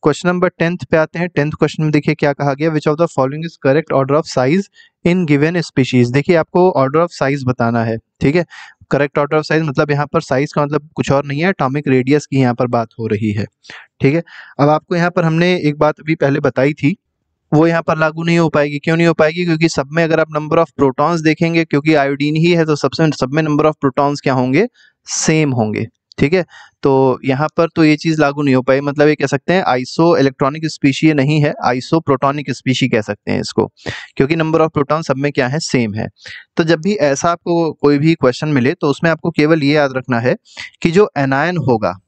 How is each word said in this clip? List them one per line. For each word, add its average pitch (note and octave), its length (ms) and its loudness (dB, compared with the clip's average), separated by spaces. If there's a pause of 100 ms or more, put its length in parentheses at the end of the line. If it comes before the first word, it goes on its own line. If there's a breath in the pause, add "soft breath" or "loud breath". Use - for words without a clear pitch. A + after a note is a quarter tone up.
क्वेश्चन D#3 260 0
नंबर F3+ 180 0
टेंथ E3+ 300 -2 (140)
पे E3 60 4
आते D#3 220 -2
हैं। F3 100 -2
टेंथ D3 220 -2
क्वेश्चन D#3 320 -2
में D#3 80 0
देखिए D3+ 240 0
क्या D3 180 0
कहा C#3+ 200 -2
गया, D3+ 160 -2
"Which D3+ 180 -2
of D3+ 100 0
the E3+ 100 2 (120)
following D3+ 300 -2
is - 200 -2
correct C3+ 340 2
order C#3 200 0
of - 140 -6
size C#3+ 260 2 (440 soft breath)
in F3 240 2
given D#3 400 0
species?" B2 400 2
देखिए, C#3+ 240 2
आपको F3+ 420 2
order C#3+ 300 0
of - 160 -6
size C#3 200 -2
बताना A#2 400 0
है। A2+ 140 -2
ठीक - 380 -2
है, E3+ 100 2 (460 loud breath)
करेक्ट C#3+ 280 0
order C#3+ 200 -2
of D3+ 40 -4
size D#3+ 180 -2
मतलब D3 300 -2
यहाँ C#3+ 220 -2
पर E3 80 0
साइज C#3 320 -2
का D3 120 0
मतलब D3 300 -6
कुछ C#3+ 160 -2
और C#3+ 140 0
नहीं C#3+ 160 -6
है, F3+ 80 0
एटॉमिक D3 380 -2
रेडियस C3 380 2
की C#3 140 -2
यहाँ B2+ 140 2
पर B2 140 -2
बात A#2 200 -2 (120)
हो A2+ 80 -6
रही G#2+ 240 -2
है। G2+ 140 -4 (560 loud breath)
ठीक C#3 140 2
है, E3+ 80 -2 (360 loud breath)
अब D3 100 4
आपको D#3 260 0
यहाँ F3 160 0
पर F3 120 -2
हमने E3+ 360 2
एक D3 180 -2
बात D3+ 220 0
अभी D#3 160 -2
पहले C#3+ 240 0
बताई C#3 340 0
थी, D3+ 240 -2 (560)
वो D#3 140 6
यहाँ E3 140 2
पर D#3+ 160 -2
लागू D#3 260 -2
नहीं E3+ 160 2
हो D#3+ 100 2
पाएगी। D3 300 -2
क्यों E3 180 0
नहीं E3+ 100 4
हो E3 60 2
पाएगी? E3 320 0
क्योंकि E3 240 2
सब C#3 220 -4
में E3 120 0
अगर D#3+ 160 0
आप D#3 80 0 (100)
number D#3 280 0
of - 40 -20 (140)
protons D3+ 400 0
देखेंगे, E3 420 0
क्योंकि D3+ 280 0
आयोडीन C#3+ 420 0
ही E3 160 2
है, E3 140 2
तो D3+ 100 0
सबसे, D3 360 0
सब - 220 -2
में D#3+ 100 0
number D3+ 220 0
of D#3 80 2 (120)
protons C#3+ 360 0
क्या C#3 120 0
होंगे? C3 340 0 (380 soft breath)
सेम D#3 460 0
होंगे। G#2+ 360 -2 (320)
ठीक C#3+ 140 2
है, F3+ 120 0 (380 loud breath)
तो C3+ 420 2
यहाँ C3+ 220 -2 (100)
पर E3 180 2
तो E3 80 4
ये D3+ 120 4
चीज़ D#3 260 -2
लागू C#3+ 200 0
नहीं C#3 140 2
हो B2+ 60 2
पाई, C3+ 200 2
मतलब D3 260 0
ये D3+ 80 2
कह C#3+ 100 -4
सकते C#3+ 280 -2
हैं F#3+ 120 0
isoelectronic C#3 1000 0
species D3+ 480 0
नहीं D3 280 2
है, D3 120 0 (120)
isoprotonic C#3 840 -2
species B2+ 420 -2
कह A2+ 100 0
सकते G#2 300 -8
हैं G2+ 100 -2
इसको, - 300 -4 (440 loud breath)
क्योंकि C#3 200 0
number D#3+ 240 0
of D#3+ 180 2
protons D3+ 300 -2
सब C3 100 -2
में C#3+ 140 -4
क्या C3 160 -2
है? C#3 120 -4
सेम A#2 340 -2
है। A2 140 -6 (500 loud breath)
तो E3+ 60 0
जब D#3+ 180 0
भी G3 120 -2
ऐसा D3 380 0
आपको E3+ 420 -2
कोई D3 240 2
भी D#3+ 180 2
क्वेश्चन B2+ 320 -2
मिले, C#3 260 0
तो - 140 -4
उसमें E3 240 0
आपको D#3+ 200 -4
केवल D3+ 320 2
ये C#3+ 100 2
याद C#3+ 240 0
रखना B2+ 220 -4
है B2+ 160 0 (460 loud breath)
कि E3+ 100 0
जो G3+ 260 4
anion C#3+ 400 0
होगा G#2+ 500 -2